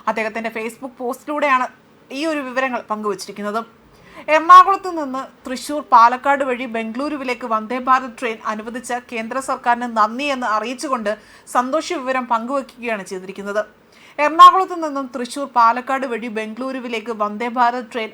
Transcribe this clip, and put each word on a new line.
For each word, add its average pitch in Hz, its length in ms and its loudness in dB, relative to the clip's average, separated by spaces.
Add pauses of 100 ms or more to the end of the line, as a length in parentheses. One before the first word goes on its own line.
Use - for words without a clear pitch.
അദ്ദേഹത്തിന്റെ 220 420 -4
Facebook 233 480 -10
പോസ്റ്റിലൂടെയാണ് 262 680 0 (440)
ഈ 277 140 -6
ഒരു 302 140 -2
വിവരങ്ങൾ 254 420 -4
പങ്കുവച്ചിരിക്കുന്നത്. 208 840 -6 (640)
എറണാകുളത്ത് 349 760 8
നിന്ന് 262 460 -10
തൃശൂർ, 294 320 -6
പാലക്കാട് 247 600 6
വഴി 247 220 -4
ബംഗളൂരുവിലേക്ക് 247 840 -6
വന്ദേ 220 320 -2
ഭാരത് 262 400 2
ട്രെയിൻ 226 260 -4
അനുവദിച്ച 226 480 -8 (180)
കേന്ദ്ര 226 280 -6
സർക്കാരിന് 247 580 -2
നന്ദി 226 260 0
എന്ന് 262 240 -2
അറിയിച്ചുകൊണ്ട് 220 680 -4 (300)
സന്തോഷ 269 460 -2
വിവരം 262 340 0
പങ്കുവയ്ക്കുകയാണ് 233 760 -4
ചെയ്തിരിക്കുന്നത്. 196 640 -6 (540)
എറണാകുളത്ത് 349 680 6
നിന്നും 277 280 -6
തൃശൂർ, 262 320 -6
പാലക്കാട് 247 600 0
വഴി 233 200 -6
ബംഗളൂരുവിലേക്ക് 233 840 -8
വന്ദേ 208 360 -4
ഭാരത് 240 460 0
ട്രെയിൻ 220 200 -6